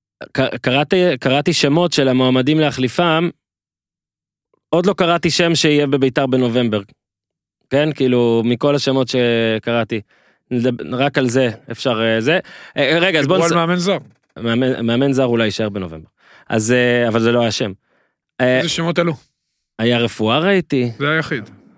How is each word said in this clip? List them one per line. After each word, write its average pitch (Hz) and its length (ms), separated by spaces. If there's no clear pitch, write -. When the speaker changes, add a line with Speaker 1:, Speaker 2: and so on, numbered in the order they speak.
Speaker 1:
ק-, 131 280
קראתי, 147 600
קראתי 143 320
שמות 156 400
של 135 160
המועמדים 127 520
להחליפם, 156 680
עוד 175 180
לא 202 60
קראתי 170 380
שם 170 240
שיהיה 147 320
בביתר 135 400
בנובמבר. 120 540
כן, 147 220
כאילו, 120 520
מכל 123 300
השמות 131 340
שקראתי, 117 920
נדב-, 123 440
רק 139 240
על 131 100
זה 123 220
אפשר, 113 320
אה, 113 180
זה. 151 180
אה, 143 240
רגע, 170 200
אז 139 60
בוא 180 100
Speaker 2:
דיברו 165 80
על 170 60
Speaker 1:
נס- 170 60
Speaker 2:
מאמן 170 200
זר. 175 220
Speaker 1:
מאמן, 117 480
מאמן 131 260
זר 131 120
אולי 117 200
יישאר 107 240
בנובמבר. 85 400
אז, 110 240
אה, 120 360
אבל 113 120
זה 117 120
לא 120 140
השם. 107 260
אה, 127 180
Speaker 2:
איזה 165 100
שמות 170 300
עלו? 170 140
Speaker 1:
היה 120 200
רפואה, 113 400
ראיתי. 165 600
Speaker 2:
זה 143 120
היחיד. 156 400